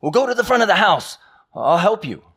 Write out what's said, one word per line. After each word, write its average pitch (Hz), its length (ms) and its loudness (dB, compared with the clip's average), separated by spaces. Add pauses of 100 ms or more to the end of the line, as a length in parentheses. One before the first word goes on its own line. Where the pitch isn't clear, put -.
Well, 147 100 -4
go 247 160 2
to 247 80 -4
the 240 100 -2
front 240 180 2
of 220 60 0
the 185 80 2
house. - 420 0 (360)
I'll 147 240 0
help 214 260 0
you. 107 180 -10 (140)